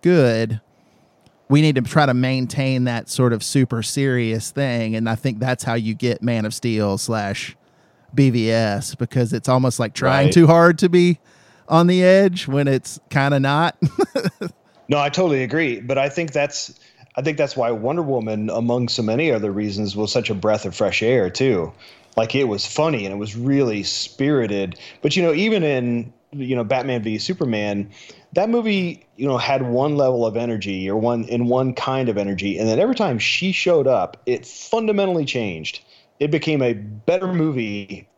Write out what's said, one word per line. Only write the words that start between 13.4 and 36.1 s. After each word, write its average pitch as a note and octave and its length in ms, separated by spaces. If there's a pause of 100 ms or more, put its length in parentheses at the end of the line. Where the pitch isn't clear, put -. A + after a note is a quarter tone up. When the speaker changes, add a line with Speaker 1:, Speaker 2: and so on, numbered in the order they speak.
Speaker 1:
<laughs> - 1080
Speaker 2:
No, C#3+ 100
I C#3+ 100
totally D3 360
agree. B2 360
But B2 180
I C#3 100
think D#3+ 240
that's, C#3+ 460 (360)
I C3 80
think D3+ 160
that's C#3+ 180
why A#2+ 140
Wonder B2 320
Woman, A2 480
among A#2 380
so A#2+ 140
many B2 280
other G#2+ 220
reasons, G2+ 420
was G#2 160
such A#2 200
a G#2+ 40
breath G#2+ 300
of F#2 100
fresh G2 280
air A2 280
too. G2 420 (440)
Like, A2+ 180
it C3+ 100
was G#2 220
funny D3+ 380
and G2 100
it G2+ 40
was G#2 180
really A#2+ 480
spirited. G#2 920 (240)
But, - 140
you F#3 80
know, E3+ 100
even G3+ 300
in, A#2+ 500 (200)
you C3 240
know, A#2+ 80
Batman B2+ 400
v A2 140
Superman, G#2 720 (440)
that G3+ 180
movie, G#3 560 (100)
you C3 120
know, C3 100
had C3+ 240
one C3 340
level B2+ 300
of G#2+ 100
energy G2+ 540
or G2+ 60
one, A#2 300
in A#2+ 200
one B2+ 260
kind C3 360
of G#2 100
energy. G2 400
And A2 100
then A2+ 120
every A#3+ 160
time D3 240
she F#3 320
showed E3 340
up, A2 400
it - 180
fundamentally G3+ 800
changed. G2+ 580 (360)